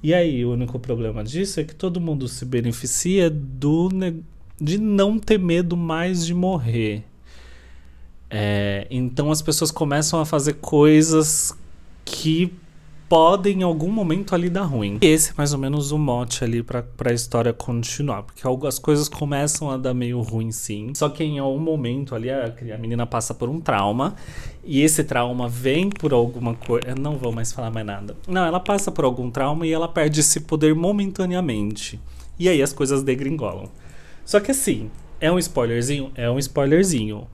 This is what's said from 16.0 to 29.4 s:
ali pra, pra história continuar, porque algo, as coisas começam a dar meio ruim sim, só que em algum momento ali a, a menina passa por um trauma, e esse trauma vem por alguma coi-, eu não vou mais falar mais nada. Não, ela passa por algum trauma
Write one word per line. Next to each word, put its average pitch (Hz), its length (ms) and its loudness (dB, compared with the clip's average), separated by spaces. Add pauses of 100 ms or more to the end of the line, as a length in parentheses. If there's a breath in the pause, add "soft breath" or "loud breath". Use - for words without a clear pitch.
ali 117 200 0
pra, 120 200 -6
pra 120 300 -2
história 117 400 0
continuar, 120 720 -4
porque - 240 -10
algo, 131 200 0
as 131 120 -2
coisas 147 280 2
começam 147 640 -2
a 131 60 -4
dar 127 160 -2
meio 123 300 -2
ruim 113 280 -2
sim, 110 460 -8
só 147 140 0
que 151 120 -6
em 151 160 -2
algum 135 200 -2
momento 139 560 -2
ali 117 160 -4
a, 120 240 -4 (200)
a 113 40 -10
menina 117 260 -2
passa 117 300 -4
por 123 160 -4
um 160 100 -4
trauma, 120 560 0 (480 loud breath)
e 139 160 0
esse 156 240 4
trauma 123 420 0
vem 131 440 0
por 151 240 -2
alguma 120 400 2
coi-, 120 320 0
eu 123 100 -4
não 143 220 -2
vou 123 140 -4
mais 113 200 -2
falar 117 180 -6
mais 110 140 -6
nada. 101 320 -8 (100)
Não, 180 200 2
ela 165 120 0
passa 196 320 0
por 170 140 0
algum 127 260 0
trauma 143 360 0